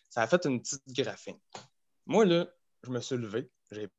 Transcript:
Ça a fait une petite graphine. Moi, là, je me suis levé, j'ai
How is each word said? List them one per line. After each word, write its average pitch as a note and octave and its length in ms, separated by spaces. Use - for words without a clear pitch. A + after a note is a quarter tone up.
Ça A#2 140
a A2+ 40
fait E3+ 200
une B2+ 160
petite - 260
graphine. A2 500
Moi, G3 180
là, E3+ 220
je B2+ 80
me B2 100
suis B2+ 160
levé, A#2 340
j'ai G#2 180